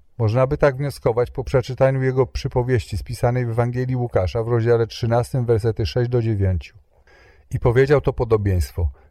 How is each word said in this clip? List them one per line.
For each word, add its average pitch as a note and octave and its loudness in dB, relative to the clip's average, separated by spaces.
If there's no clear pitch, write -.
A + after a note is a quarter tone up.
Można A#2+ 2
by C#3+ -4
tak C#3+ 2
wnioskować B2+ -2
po C3 -8
przeczytaniu C3 0
jego C3 2
przypowieści B2 -2
spisanej A#2+ -2
w A#2 -4
Ewangelii A#2+ -2
Łukasza A#2 -2
w A2+ -4
rozdziale A#2 2
trzynastym, A#2 -2
wersety A2+ 0
sześć B2 -2
do B2 0
dziewięciu. G2 -2
„I C3 -4
powiedział C3+ 4
to C3+ -2
podobieństwo. G2 0